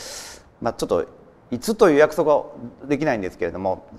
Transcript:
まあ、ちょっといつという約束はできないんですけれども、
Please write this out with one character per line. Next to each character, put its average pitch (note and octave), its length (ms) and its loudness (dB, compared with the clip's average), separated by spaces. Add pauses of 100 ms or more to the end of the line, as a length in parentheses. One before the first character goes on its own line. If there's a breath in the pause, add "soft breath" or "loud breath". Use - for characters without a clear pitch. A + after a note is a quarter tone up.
(600 loud breath)
ま A#2 100 -2
あ、 - 20 -4
ち - 100 -4
ょ - 20 -4
っ - 40 -4
と F2 160 2 (460)
い B2 80 -4
つ G#3+ 160 -2
と G#3 140 6
い D3 60 4
う - 20 4
約 D3+ 180 6
束 D3+ 200 2
は - 100 0 (420)
で C#3+ 100 0
き D3 80 -2
な C3+ 100 0
い - 20 -2
ん G#2 40 -4
で F2+ 80 -4
す - 80 -18
け F2 80 -4
れ E2+ 60 -2
ど F#2+ 80 -8
も、 F#2+ 280 -4 (100)